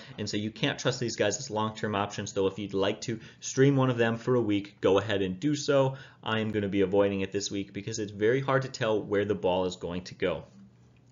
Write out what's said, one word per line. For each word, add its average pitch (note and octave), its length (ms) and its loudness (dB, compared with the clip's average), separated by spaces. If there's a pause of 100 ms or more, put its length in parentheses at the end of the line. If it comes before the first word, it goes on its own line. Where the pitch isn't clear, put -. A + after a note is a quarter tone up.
(200)
And G#2 100 -4
so G#2+ 80 -4
you G#2+ 140 -4
can't - 280 -2
trust - 220 -2
these A#2 160 -4
guys G#2 220 0
as - 120 -12
long-term G#2+ 440 -2
options, G2+ 400 -4
though G2 140 2
if F#2+ 100 -4
you'd G2 160 -6
like G2 280 0
to A2+ 160 -6 (220)
stream C3+ 360 4
one C3 120 4
of B2 80 0
them A#2 220 2
for B2+ 160 0
a A#2+ 80 4
week, G2+ 400 -2
go G2 160 6
ahead G2+ 240 0
and F#2 180 -2
do D3 140 0
so. C3+ 420 2 (260)
I A2 180 -2
am A2 100 -2
gonna G#2 180 0
be G2 140 2
avoiding G2 400 4
it F#2+ 100 -4
this G2+ 180 -4
week G2 220 -6
because A2 260 -8
it's G2+ 140 -6
very A2 280 2
hard C3+ 220 0
to C3 60 -8
tell A2 320 0
where G2+ 240 0
the G#2 100 0
ball F#2 300 0
is F2+ 120 -4
going F2+ 280 -6
to - 100 -14
go. F2 300 -2 (680)